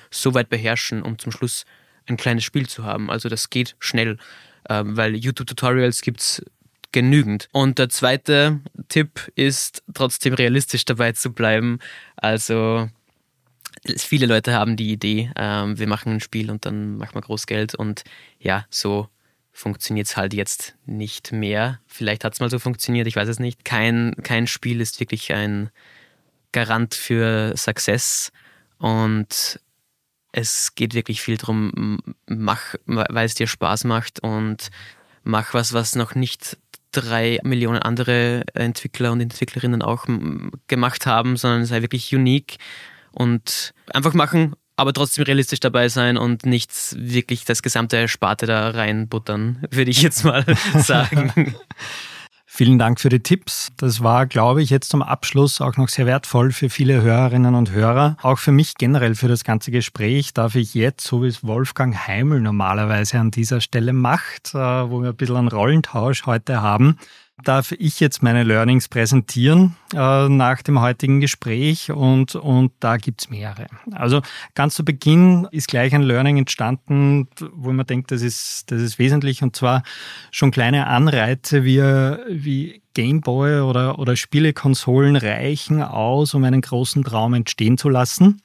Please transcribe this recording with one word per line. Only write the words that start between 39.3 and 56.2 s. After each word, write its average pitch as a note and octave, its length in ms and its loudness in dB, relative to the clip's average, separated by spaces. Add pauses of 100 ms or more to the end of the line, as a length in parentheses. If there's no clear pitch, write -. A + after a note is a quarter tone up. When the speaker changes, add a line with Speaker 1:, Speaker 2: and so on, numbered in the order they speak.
Speaker 1:
auch - 260 -4
m-, D#2 440 -6 (160)
gemacht B2 380 -2
haben, B2 320 2
sondern A#2 280 0
sei A#2 160 -2
wirklich A#2 320 -4
unique C3+ 440 2 (540)
und - 640 -2 (200)
einfach C#3 200 2
machen, D3+ 420 2 (220)
aber C3+ 160 2
trotzdem C#3 320 0
realistisch C#3 340 0
dabei A#2+ 300 2
sein B2 280 2
und A#2+ 280 -2
nicht B2 260 0 (260)
wirklich B2 480 -4
das A#2 160 -2
gesamte A#2 460 0
Sparte G#2+ 380 -2
da A2 260 0
reinbuttern, A2 1000 -4
würde B2+ 220 0
ich B2 100 2
jetzt D#3 220 2
mal C#3 200 6 (200)
<laughs> D#3 140 2
sagen. C#3 800 2 (960)
Speaker 2:
Vielen B2 240 6
Dank A#2 220 2
für - 80 0
die B2+ 160 4
Tipps. - 540 -2
Das A#2 260 -2
war, A#2+ 220 4
glaube B2+ 360 2
ich, C#3+ 80 0
jetzt C3+ 200 2
zum D3 120 2
Abschluss C#3 600 0
auch B2+ 160 -2
noch C3 100 2
sehr - 180 -2
wertvoll B2+ 460 2